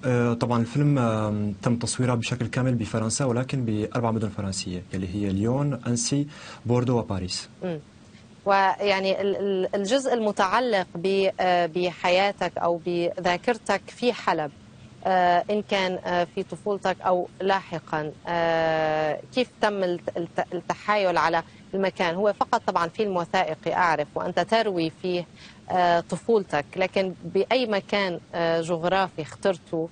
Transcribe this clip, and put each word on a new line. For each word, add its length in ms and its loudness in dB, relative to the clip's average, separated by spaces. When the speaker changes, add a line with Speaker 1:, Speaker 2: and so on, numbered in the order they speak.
Speaker 1:
آه، 280 2
طبعًا 280 2
الفيلم، 380 2
آم، 640 0
تم 140 2
تصويره 400 0
بشكل 320 -4
كامل 280 0
بفرنسا، 500 -2
ولكن 400 -2
بأربع 460 -2
مدن 180 -2
فرنسية 520 -6
يلي 220 -4
هي 140 -2
ليون، 580 0
أنسي، 400 0
بوردو 320 2
وباريس. 520 -4
Speaker 2:
مم. 160 -6
ويعني 760 2
ال-، 140 0
ال-، 400 -2
الجزء 380 0
المتعلق 840 0
ب-، 340 2
آه، 260 4
بحياتك 920 0
أو 280 0
بذاكرتك 1000 0
في 260 -2
حلب، 380 0
آه، 440 4
إن 120 0
كان، 440 0
آه، 300 0
في 80 -4
طفولتك 580 -4
أو 260 0
لاحقًا، 680 -2
آه، 920 0
كيف 120 0
تم 220 0
الت-، 340 -2
الت-، 360 -4
التحايل 640 0
على 260 2
المكان؟ 420 0
هو 240 2
فقط 280 2
طبعًا 200 0
فيلم 300 -2
وثائقي 560 0
أعرف، 420 2
وأنت 240 -2
تروي 520 0
فيه، 240 -2
آه، 280 4
طفولتك، 680 0
لكن 380 0
بأي 420 0
مكان، 540 -2
آه، 260 0
جغرافي 600 0
اخترتوا 720 -4